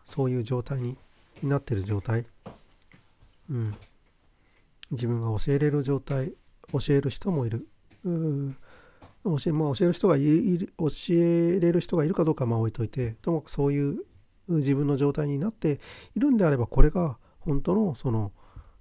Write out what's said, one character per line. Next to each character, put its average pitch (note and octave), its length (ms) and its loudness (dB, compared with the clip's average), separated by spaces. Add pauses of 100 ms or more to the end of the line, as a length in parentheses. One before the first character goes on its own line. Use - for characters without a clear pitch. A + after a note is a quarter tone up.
そ C3+ 200 -4
う B2+ 40 0
い B2+ 80 -2
う A#2 60 -2
状 B2 180 -4
態 C3 200 -6
に、 B2 160 -8 (440)
な C#3 160 -2
っ C#3 40 -2
て A#2 140 -4
る F#2+ 80 -4
状 G2+ 160 -4
態。 A#2 260 -4 (1200)
う D3 40 -6
ん。 A2 220 -4 (1160)
自 A#2+ 160 -6
分 A#2 140 -2
が A2 160 -2
教 C#3 160 0
え C#3 60 2
れ D3 120 2
る D3 120 -2
状 C3+ 160 -2
態、 C3+ 360 -6 (360)
教 C#3+ 220 0
え C#3 80 4
る C3+ 80 -2
人 - 220 -4
も C3+ 140 -2
い A2+ 40 -2
る。 A#2+ 180 -6 (380)
う F3+ 40 -2
ー、 C#3+ 440 -4 (720)
教 D#3+ 120 0 (100)
え、 E3 40 0
ま D3+ 180 0
あ、 C3+ 60 -2
教 F3+ 100 2
え - 40 4
る E3+ 40 2
人 - 140 0
が D#3+ 80 4
い-、 C#3 80 0
い E3 340 2
る、 F#3+ 200 -6
教 D#3+ 100 -2 (220)
え E3+ 500 2
れ E3+ 140 2
る F3 80 2
人 - 160 -2
が D3 80 2
い - 20 0
る F#3+ 60 0
か F3 100 0
ど D#3 80 2
う - 40 2
か C3 100 -2
は A#2 40 0
ま A#2 60 2
あ A2+ 40 0
置 A2+ 100 0
い - 20 -4
と C3 140 -4
い - 20 -8
て、 A#2+ 340 -6
と F3 100 -2
も D#3 100 0
か - 60 -20
く - 20 -20
そ C#3+ 160 -2
う C#3+ 80 2
い C#3+ 160 0
う C#4 160 -6 (420)
自 C#3+ 260 2
分 C#3+ 140 0
の C#3+ 80 2
状 C#3+ 160 2
態 D3 160 -4
に C#3+ 100 -2
な F#3 120 -2
っ - 40 -8
て - 280 -2 (340)
い G#3 60 -2
る C#4+ 100 2
ん A#3 60 4
で F#3+ 80 4
あ D3+ 40 4
れ C#3+ 60 4
ば、 A#2 100 0
こ - 160 6
れ D#3 100 12
が E3 260 -2 (240)
本 C#3 200 0
当 F3 140 0
の G#3 180 0
そ B2+ 160 -6
の G#2+ 220 -2 (500)